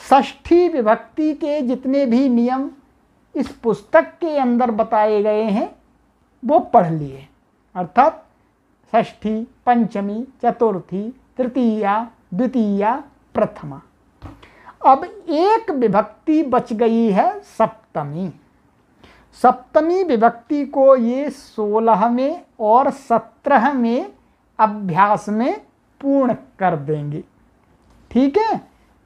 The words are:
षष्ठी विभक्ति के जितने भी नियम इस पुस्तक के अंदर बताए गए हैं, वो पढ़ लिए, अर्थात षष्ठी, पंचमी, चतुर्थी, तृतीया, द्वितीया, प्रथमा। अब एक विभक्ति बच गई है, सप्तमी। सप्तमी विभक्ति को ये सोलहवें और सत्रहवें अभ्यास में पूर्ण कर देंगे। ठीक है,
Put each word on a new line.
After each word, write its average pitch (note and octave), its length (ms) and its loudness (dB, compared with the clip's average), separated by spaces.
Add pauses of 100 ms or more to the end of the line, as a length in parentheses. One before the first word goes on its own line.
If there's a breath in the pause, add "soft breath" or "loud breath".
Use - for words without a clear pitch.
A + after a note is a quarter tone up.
षष्ठी E4+ 600 2
विभक्ति C#4 640 -2
के D4+ 280 -4
जितने C4 440 -2
भी B3+ 240 2
नियम B3+ 420 0 (640)
इस - 160 -6
पुस्तक D#4 540 0
के D#4+ 320 -6
अंदर B3 340 0
बताए G#3+ 520 0
गए G#3+ 200 0
हैं, A3+ 320 -4 (680)
वो D4 140 4
पढ़ G3 280 2
लिए, C#3+ 420 -8 (460)
अर्थात A#3 500 0 (680)
षष्ठी, A3 520 -4 (180)
पंचमी, A3 640 -2 (180)
चतुर्थी, G#3+ 760 -4 (160)
तृतीया, A#3 760 -2 (220)
द्वितीया, A3 680 -2 (300)
प्रथमा। D#3+ 480 -4 (1040 soft breath)
अब D#4 440 2
एक G4 420 0
विभक्ति B3 720 0
बच A#3+ 300 -2
गई A3+ 380 2
है, E4 280 0
सप्तमी। E3+ 920 -6 (1120 soft breath)
सप्तमी E4 600 2
विभक्ति C4+ 600 0
को C4+ 300 4
ये B3+ 340 -2
सोलहवें A3+ 1120 -2 (180)
और A#3+ 300 2
सत्रहवें B3+ 1200 -2 (460)
अभ्यास G#3 720 0
में B3+ 320 -2 (400)
पूर्ण C#4 340 0 (240)
कर F3+ 160 0
देंगे। D3 480 -6 (880)
ठीक C#4 260 2
है, G#4+ 380 -4 (300)